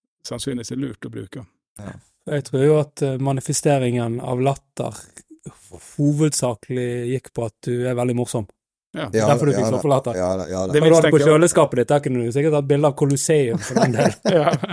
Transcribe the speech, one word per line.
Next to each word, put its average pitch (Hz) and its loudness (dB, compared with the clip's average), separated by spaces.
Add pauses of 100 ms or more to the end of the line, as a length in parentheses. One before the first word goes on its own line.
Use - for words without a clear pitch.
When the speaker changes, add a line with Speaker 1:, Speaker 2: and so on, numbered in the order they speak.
(240)
Speaker 1:
sannsynligvis 120 -8
er - -8
lurt 131 -8
å 120 -12
bruke. 113 -14 (320)
Speaker 2:
Ja. 101 -16 (340)
Speaker 3:
Jeg 147 -6
tror 135 -2
jo 151 4
at, 147 -6
eh, 135 -2
manifesteringen 131 -2
av 131 -6
latter 131 -4 (1040)
hovedsakelig 127 -2
gikk 131 -6
på 117 -4
at 107 -8
du 123 -4
er 127 -2
veldig 123 0
morsom. 120 -4 (500)
Speaker 1:
Ja. 151 -8
Speaker 2:
Ja, 110 2
Speaker 3:
Derfor 143 4
du 139 2
Speaker 2:
ja 101 0
Speaker 3:
fikk 107 0
Speaker 2:
da. 123 0
Speaker 3:
så 104 -2
for 147 0
latter. 131 0
Speaker 2:
Ja 92 0
da, 90 -6
ja 92 -4
da. 95 -4
Speaker 1:
Det 147 4
Speaker 3:
Har 160 6
du 165 8
hatt 160 6
på 156 4
Speaker 1:
mistenker 156 6
jeg. 139 4
Speaker 3:
kjøleskapet 156 4
ditt, 120 0
der 147 2
kunne 127 -4
du 117 -4
sikkert 147 0
hatt 143 -2
bilder 143 2
av 135 0
Colosseum 143 2
for 120 -8
den - 2
del. 117 2
Speaker 1:
<laughs> - -20
Ja. 170 2 (220)